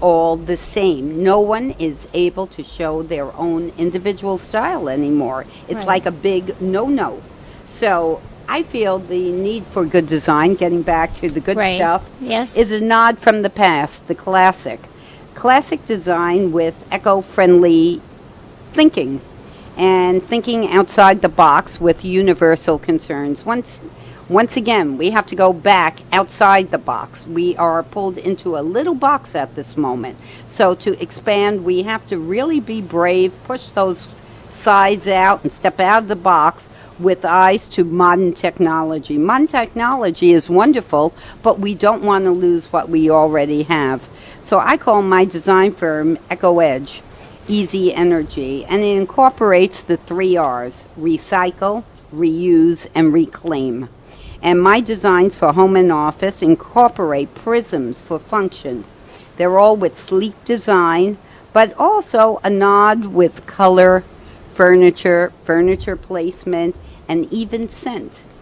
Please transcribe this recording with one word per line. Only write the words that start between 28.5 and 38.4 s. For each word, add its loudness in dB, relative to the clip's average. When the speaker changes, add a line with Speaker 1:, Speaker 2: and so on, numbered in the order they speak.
Speaker 1:
a -6
little -4
box -2
at -6
this -14
moment. -6
So 0
to -6
expand, -4
we -2
have -8
to -8
really -4
be -8
brave, 0
push -10
those -4
sides 0
out, 2
and -4
step -4
out 2
of -14
the -4
box 0
with 0
eyes 2
to 0
modern 2
technology. -4